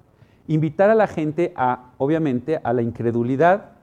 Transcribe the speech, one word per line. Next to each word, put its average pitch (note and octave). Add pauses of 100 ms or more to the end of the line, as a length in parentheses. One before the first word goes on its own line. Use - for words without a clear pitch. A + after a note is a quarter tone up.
(480)
Invitar D#3+
a A3
la G#3
gente D#3+
a, B2+
obviamente, D3
a A#2+
la B2
incredulidad, A#2+